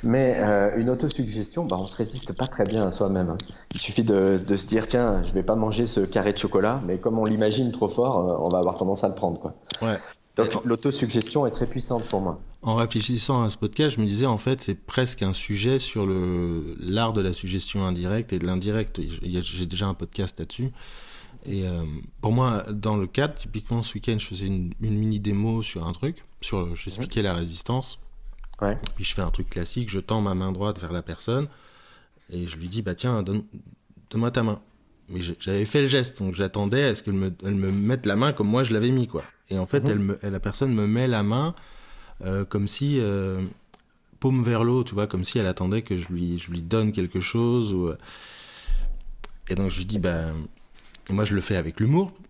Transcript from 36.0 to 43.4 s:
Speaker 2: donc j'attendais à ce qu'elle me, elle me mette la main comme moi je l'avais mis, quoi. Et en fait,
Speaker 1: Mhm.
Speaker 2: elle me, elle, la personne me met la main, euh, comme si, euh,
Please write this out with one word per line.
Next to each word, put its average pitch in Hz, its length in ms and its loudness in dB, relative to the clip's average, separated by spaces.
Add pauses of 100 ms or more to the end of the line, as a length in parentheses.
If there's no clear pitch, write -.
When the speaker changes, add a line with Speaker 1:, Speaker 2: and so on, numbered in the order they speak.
Speaker 2:
donc 95 120 -2
j'attendais 101 500 2
à 123 120 2
ce - 80 -10
qu'elle 101 100 -2
me, 95 180 0 (140)
elle 101 100 0
me 95 160 2
mette 104 340 0
la 101 120 4
main 135 160 4
comme 104 160 0
moi 123 140 4
je 113 100 2
l'avais 110 180 4
mis, 127 160 4
quoi. 80 160 -6 (260)
Et 95 80 -2
en 92 80 0
fait, 143 200 2
Speaker 1:
Mhm. 143 60 4
Speaker 2:
elle 104 80 2
me, 98 220 0
elle, 101 120 -4
la 98 80 -2
personne 127 320 0
me 104 140 2
met 120 200 2
la 110 160 2
main, 135 320 0 (720)
euh, 95 180 0
comme 101 240 0
si, 139 320 0
euh, 98 400 0 (800)